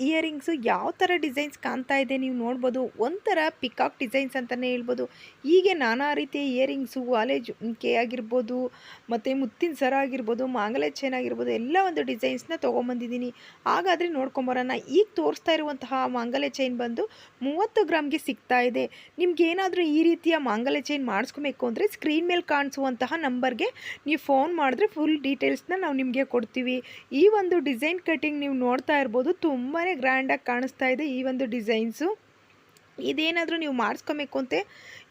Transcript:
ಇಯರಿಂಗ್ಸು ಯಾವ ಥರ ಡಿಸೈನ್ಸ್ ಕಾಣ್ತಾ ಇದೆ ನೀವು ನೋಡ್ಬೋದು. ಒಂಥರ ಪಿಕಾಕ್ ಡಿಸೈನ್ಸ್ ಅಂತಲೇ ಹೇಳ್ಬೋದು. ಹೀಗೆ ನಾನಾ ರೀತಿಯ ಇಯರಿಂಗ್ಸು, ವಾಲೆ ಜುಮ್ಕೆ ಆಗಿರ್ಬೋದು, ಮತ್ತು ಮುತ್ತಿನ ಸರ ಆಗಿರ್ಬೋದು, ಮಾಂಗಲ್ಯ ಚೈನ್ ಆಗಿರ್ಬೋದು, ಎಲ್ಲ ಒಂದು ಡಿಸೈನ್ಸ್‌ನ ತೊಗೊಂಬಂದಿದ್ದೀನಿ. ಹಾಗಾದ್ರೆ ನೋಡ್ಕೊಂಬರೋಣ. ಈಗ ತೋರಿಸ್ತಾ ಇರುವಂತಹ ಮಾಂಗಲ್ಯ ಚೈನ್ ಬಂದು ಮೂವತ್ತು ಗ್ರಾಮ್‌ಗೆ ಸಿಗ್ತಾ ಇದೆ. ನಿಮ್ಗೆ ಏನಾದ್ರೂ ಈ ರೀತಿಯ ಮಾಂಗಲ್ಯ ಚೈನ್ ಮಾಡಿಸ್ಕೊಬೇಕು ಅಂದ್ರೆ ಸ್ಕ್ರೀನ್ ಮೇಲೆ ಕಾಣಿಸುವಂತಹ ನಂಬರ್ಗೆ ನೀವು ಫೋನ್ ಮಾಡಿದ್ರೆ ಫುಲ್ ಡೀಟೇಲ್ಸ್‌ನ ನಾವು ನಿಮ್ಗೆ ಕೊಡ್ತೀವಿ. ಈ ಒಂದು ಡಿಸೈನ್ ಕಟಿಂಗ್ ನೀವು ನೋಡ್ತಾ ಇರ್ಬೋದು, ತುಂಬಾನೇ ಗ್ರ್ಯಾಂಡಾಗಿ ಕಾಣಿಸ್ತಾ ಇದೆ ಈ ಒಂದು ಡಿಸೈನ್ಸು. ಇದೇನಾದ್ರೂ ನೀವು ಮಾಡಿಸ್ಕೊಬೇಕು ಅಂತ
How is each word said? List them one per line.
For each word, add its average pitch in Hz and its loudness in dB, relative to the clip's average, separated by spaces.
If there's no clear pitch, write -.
ಇಯರಿಂಗ್ಸು 320 0
ಯಾವ 214 0
ಥರ 359 0
ಡಿಸೈನ್ಸ್ 294 -4
ಕಾಣ್ತಾ 262 -2
ಇದೆ 269 0
ನೀವು 262 -2
ನೋಡ್ಬೋದು. 247 -2
ಒಂಥರ 349 0
ಪಿಕಾಕ್ 254 -2
ಡಿಸೈನ್ಸ್ 269 -2
ಅಂತಲೇ 247 -4
ಹೇಳ್ಬೋದು. 247 -2
ಹೀಗೆ 370 6
ನಾನಾ 277 0
ರೀತಿಯ 285 -4
ಇಯರಿಂಗ್ಸು, 262 -2
ವಾಲೆ 247 2
ಜುಮ್ಕೆ 233 -4
ಆಗಿರ್ಬೋದು, 233 -2
ಮತ್ತು 240 -2
ಮುತ್ತಿನ 277 -2
ಸರ 262 0
ಆಗಿರ್ಬೋದು, 262 0
ಮಾಂಗಲ್ಯ 254 -2
ಚೈನ್ 269 -4
ಆಗಿರ್ಬೋದು, 240 -2
ಎಲ್ಲ 233 0
ಒಂದು 302 -2
ಡಿಸೈನ್ಸ್‌ನ 262 -4
ತೊಗೊಂಬಂದಿದ್ದೀನಿ. 247 -2
ಹಾಗಾದ್ರೆ 349 2
ನೋಡ್ಕೊಂಬರೋಣ. 262 -2
ಈಗ 370 4
ತೋರಿಸ್ತಾ 320 0
ಇರುವಂತಹ 294 -2
ಮಾಂಗಲ್ಯ 247 -2
ಚೈನ್ 247 -2
ಬಂದು 240 -2
ಮೂವತ್ತು 359 2
ಗ್ರಾಮ್‌ಗೆ 302 0
ಸಿಗ್ತಾ - 0
ಇದೆ. 247 2
ನಿಮ್ಗೆ 339 4
ಏನಾದ್ರೂ 359 2
ಈ 311 4
ರೀತಿಯ 330 4
ಮಾಂಗಲ್ಯ 262 0
ಚೈನ್ 277 -4
ಮಾಡಿಸ್ಕೊಬೇಕು 247 -2
ಅಂದ್ರೆ 254 0
ಸ್ಕ್ರೀನ್ 330 0
ಮೇಲೆ 349 2
ಕಾಣಿಸುವಂತಹ 269 -2
ನಂಬರ್ಗೆ 262 0
ನೀವು 294 0
ಫೋನ್ 285 2
ಮಾಡಿದ್ರೆ 285 2
ಫುಲ್ 311 0
ಡೀಟೇಲ್ಸ್‌ನ 269 -2
ನಾವು 330 -2
ನಿಮ್ಗೆ 262 0
ಕೊಡ್ತೀವಿ. 254 -2
ಈ 311 8
ಒಂದು 381 4
ಡಿಸೈನ್ 294 0
ಕಟಿಂಗ್ 302 -2
ನೀವು 277 -2
ನೋಡ್ತಾ 262 2
ಇರ್ಬೋದು, 262 2
ತುಂಬಾನೇ 330 -2
ಗ್ರ್ಯಾಂಡಾಗಿ 262 0
ಕಾಣಿಸ್ತಾ 254 -2
ಇದೆ 262 0
ಈ 254 -2
ಒಂದು 262 -2
ಡಿಸೈನ್ಸು. 233 -2
ಇದೇನಾದ್ರೂ 320 0
ನೀವು 302 -2
ಮಾಡಿಸ್ಕೊಬೇಕು 269 -2
ಅಂತ 269 -2